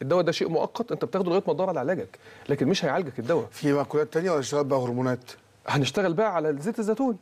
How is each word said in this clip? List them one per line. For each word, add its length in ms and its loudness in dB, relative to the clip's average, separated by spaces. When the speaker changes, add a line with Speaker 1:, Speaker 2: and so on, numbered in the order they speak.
Speaker 1:
الدواء 200 4
ده 100 2
شيء 160 -2
مؤقت 440 -2
أنت 120 -2
بتاخده 260 0
لغاية 160 2
ما 60 2
تدور 160 0
على 120 -2
علاجك، 380 -4
لكن 200 2
مش 160 2
هيعالجك 340 -2
الدواء. 320 0
Speaker 2:
في 220 0
مأكولات 400 0
تانية 180 0
ولا 100 2
نشتغل 240 0
بقى 140 2
هرمونات؟ 520 -2
Speaker 1:
هنشتغل 460 2
بقى 200 2
على 260 0
زيت 180 -4
الزيتون. 440 0